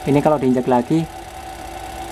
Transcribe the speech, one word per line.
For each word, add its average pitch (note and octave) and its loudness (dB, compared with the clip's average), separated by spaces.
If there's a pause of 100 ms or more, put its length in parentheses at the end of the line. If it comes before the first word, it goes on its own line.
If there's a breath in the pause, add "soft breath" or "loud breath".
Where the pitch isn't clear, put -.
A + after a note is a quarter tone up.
Ini C#3+ 4
kalau D3+ 4
diinjak B2+ 2
lagi, B2+ 2 (1080)